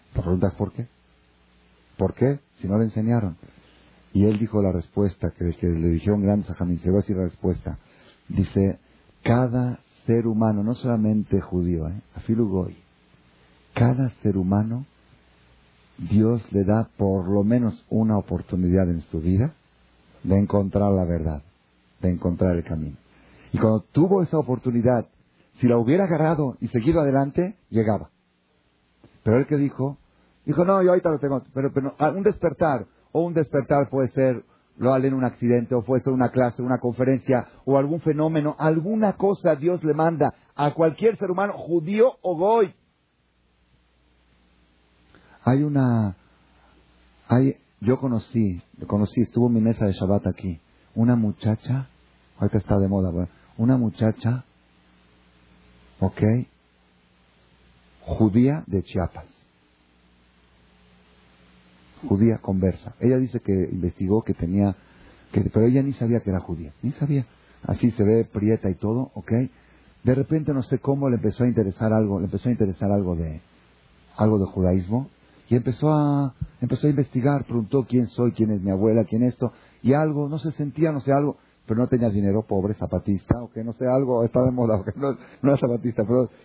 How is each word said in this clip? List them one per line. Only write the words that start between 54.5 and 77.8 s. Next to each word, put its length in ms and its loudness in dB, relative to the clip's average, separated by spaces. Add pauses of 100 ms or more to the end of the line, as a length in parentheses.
ok, 220 -2 (1800)
judía 640 2
de 160 -2
Chiapas. 420 -6 (2750)
Judía 320 2
conversa. 600 -2
Ella 180 2
dice 220 -4
que 140 -2
investigó 720 -2
que 100 -4
tenía, 420 -2 (560)
que, 100 0
pero 240 2
ella 160 2
ni 120 -2
sabía 260 -2
que 100 -6
era 100 0
judía, 420 -10
ni 100 -4
sabía. 340 -2 (380)
Así 280 0
se 120 0
ve, 220 4
prieta 440 -2
y 60 -2
todo, 380 -4
ok. 180 -8 (720)
De 100 4
repente, 400 -2
no 100 -2
sé 160 -2
cómo, 300 -2
le 60 2
empezó 280 -2
a 40 2
interesar 440 0
algo, 280 0
le 60 -4
empezó 240 -4
a 20 2
interesar 400 0
algo 240 0
de, 260 -6 (760)
algo 240 2
de 60 0
judaísmo, 640 -2 (400)
y 60 2
empezó 360 0
a, 420 0 (280)
empezó 260 -2
a 20 4
investigar, 560 0
preguntó 420 -2